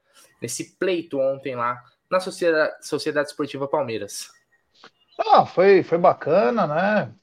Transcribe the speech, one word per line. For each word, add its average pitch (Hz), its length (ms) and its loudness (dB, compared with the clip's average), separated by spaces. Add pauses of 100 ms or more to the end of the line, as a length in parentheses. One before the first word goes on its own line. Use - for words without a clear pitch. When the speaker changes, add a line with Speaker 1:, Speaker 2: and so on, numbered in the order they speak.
(400)
Speaker 1:
nesse - 360 -10
pleito 175 420 -2
ontem 135 360 -2
lá 120 280 -4 (280)
na 185 100 0
Sociedade, 170 640 0
Sociedade 147 420 -2
Esportiva 139 400 -6
Palmeiras. 117 640 -6 (880)
Speaker 2:
Ah, 403 280 4
foi, 190 360 4
foi 165 160 -2
bacana, 185 680 2
né? 165 560 -2